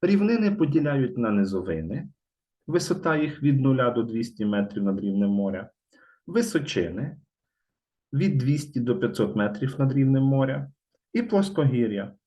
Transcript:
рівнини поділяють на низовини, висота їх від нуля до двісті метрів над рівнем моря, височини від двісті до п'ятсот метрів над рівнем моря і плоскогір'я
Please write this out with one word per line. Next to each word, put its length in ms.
рівнини 480
поділяють 680
на 120
низовини, 760
висота 500
їх 260
від 180
нуля 300
до 120
двісті 420
метрів 380
над 180
рівнем 300
моря, 400
височини 920
від 260
двісті 420
до 180
п'ятсот 380
метрів 440
над 120
рівнем 300
моря 480
і 100
плоскогір'я 920